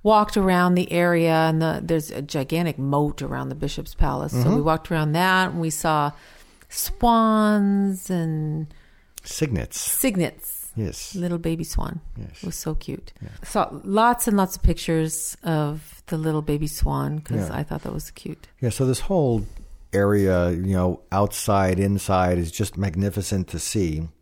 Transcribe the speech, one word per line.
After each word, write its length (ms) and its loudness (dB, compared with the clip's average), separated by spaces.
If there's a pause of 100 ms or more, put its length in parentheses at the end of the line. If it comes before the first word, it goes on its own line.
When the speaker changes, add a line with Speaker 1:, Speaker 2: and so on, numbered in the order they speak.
Speaker 1:
walked 340 4
around 400 6
the 160 0
area, 420 4 (140)
and 120 2
the, 240 0
there's 260 -2
a 120 -8
gigantic 560 -2
moat 440 -2
around 260 -6
the 80 -8
Bishop's 380 -8
Palace. 380 0
So 60 0
Speaker 2:
Mm-hmm. 160 4
Speaker 1:
we 80 4
walked 300 0
around 200 0
that, 380 4
and 100 -4
we 100 -2
saw 420 0 (560)
swans 1400 2
and 560 -2 (580)
Speaker 2:
Cygnets. 540 -4
Speaker 1:
cygnets. 1000 -2
Speaker 2:
Yes. 380 -6
Speaker 1:
Little 240 -4
baby 260 -4
swan. 360 -4 (180)
Speaker 2:
Yes. 240 -14
Speaker 1:
It 40 -10
was 80 -6
so 200 -6
cute. 380 -8 (100)
Speaker 2:
Yeah. 60 -12 (140)
Speaker 1:
Saw 280 0 (120)
lots 460 2
and 80 4
lots 200 2
of 60 -6
pictures 800 0
of 640 -4
the 100 -4
little 240 0
baby 240 -2
swan 540 -2
'cause 280 -4
Speaker 2:
Yeah. 80 -6
Speaker 1:
I 60 -4
thought 200 -6
that 120 -8
was 160 -10
cute. 360 -16 (140)
Speaker 2:
Yeah, 80 0
so 180 0
this 140 0
whole 420 2 (500)
area, 580 4
you 260 0
know, 240 0 (100)
outside, 680 2
inside, 580 2
is 140 -2
just 240 -4
magnificent 720 -2
to 100 -8
see. 500 -2 (140)